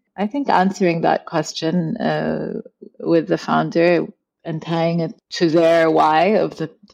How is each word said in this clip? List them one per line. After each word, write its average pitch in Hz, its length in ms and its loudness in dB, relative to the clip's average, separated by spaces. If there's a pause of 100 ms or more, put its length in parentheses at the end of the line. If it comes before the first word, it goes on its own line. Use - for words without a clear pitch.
(180)
I 202 100 -2
think 277 220 -4
answering 185 520 2
that 160 240 0
question, 160 720 -2
uh, 156 640 -4 (400)
with 165 300 0
the 165 80 0
founder 160 680 0 (360)
and 160 180 -8
tying 170 380 -2
it 160 140 -4 (160)
to 170 200 0
their 165 400 4
why 156 460 4
of 160 220 0
the, 160 120 -6 (240)